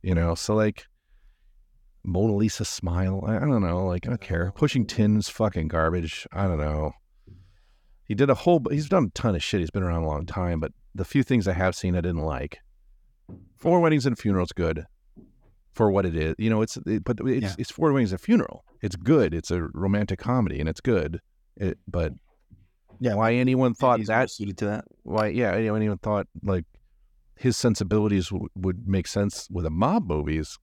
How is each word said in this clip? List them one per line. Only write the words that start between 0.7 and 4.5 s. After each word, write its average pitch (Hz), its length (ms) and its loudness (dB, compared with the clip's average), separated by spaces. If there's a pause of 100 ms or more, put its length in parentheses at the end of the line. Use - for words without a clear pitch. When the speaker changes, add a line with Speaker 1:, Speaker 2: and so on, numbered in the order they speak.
Speaker 1:
Mona 101 320 2
Lisa 107 300 0
Smile, 95 640 -2
I, 110 100 0
I - 40 -2
don't 135 200 2
know, 90 240 0
like, 90 220 -2
I - 20 -6
don't 123 120 -4
care. 87 340 -4